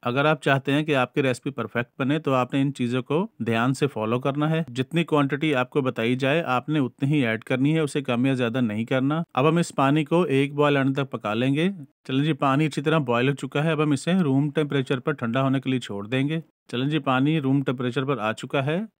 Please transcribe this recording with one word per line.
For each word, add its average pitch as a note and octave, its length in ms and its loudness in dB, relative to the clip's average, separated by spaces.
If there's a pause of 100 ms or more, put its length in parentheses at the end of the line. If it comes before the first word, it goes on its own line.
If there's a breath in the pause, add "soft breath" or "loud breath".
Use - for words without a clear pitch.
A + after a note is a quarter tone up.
अगर B2+ 220 0
आप D3+ 160 2
चाहते C#3 300 2
हैं D3 140 2
कि D3+ 80 0
आपकी C3 280 0
रेसिपी C3+ 300 -2
परफेक्ट A#2+ 380 -4 (100)
बने, C#3 200 0
तो D3 140 -2
आपने B2+ 280 0
इन C#3+ 100 0
चीज़ों B2 300 -2
को C#3 160 -2 (260)
ध्यान A#2 300 2
से C#3 140 0
फॉलो A2+ 320 -2
करना C#3+ 280 -2
है। D#3+ 240 0
जितनी C3+ 320 -2
क्वांटिटी D3+ 500 2
आपको B2+ 280 0
बताई A#2+ 340 0
जाए, C#3 280 0
आपने B2+ 360 -2
उतनी C3+ 300 -2
ही D3 160 2
ऐड A2 180 -2
करनी C3+ 280 2
है, D#3+ 120 2
उसे D3 180 -2
कम B2 260 0
या C3+ 80 2
ज़्यादा B2 260 0
नहीं A2 240 -2
करना। C#3 380 0 (120)
अब C3 100 2
हम D#3+ 140 4
इस E3+ 140 -2
पानी D3 300 2
को E3 300 2
एक C#3 220 0
बॉयल C#3+ 220 2
आने C3+ 160 2
तक C3+ 180 -4
पका A2 220 -4
लेंगे। C#3 360 0 (380)
चलिए C3+ 180 0
जी, D#3 100 0
पानी C#3 300 2
अच्छी D3 160 -4
तरह D#3 240 2
बॉयल A#2+ 240 2
हो C#3+ 60 0
चुका C#3+ 260 -4
है। E3 100 0
अब D3+ 100 0
हम D3+ 120 2
इसे E3+ 280 0
रूम C#3+ 300 2
टेम्परेचर C#3 480 0
पर D3+ 140 -4
ठंडा B2 280 -2
होने C3+ 180 2
के C3 100 -6
लिए C3 120 0
छोड़ G2+ 260 -10
देंगे। C#3 340 -2 (280)
चलिए B2+ 200 -2
जी, D3+ 120 0
पानी C#3 380 2
रूम C3+ 240 2
टेम्परेचर B2+ 420 -2
पर C3+ 140 -2
आ G#2+ 140 -2
चुका C3+ 300 -4
है। E3 220 -2 (140)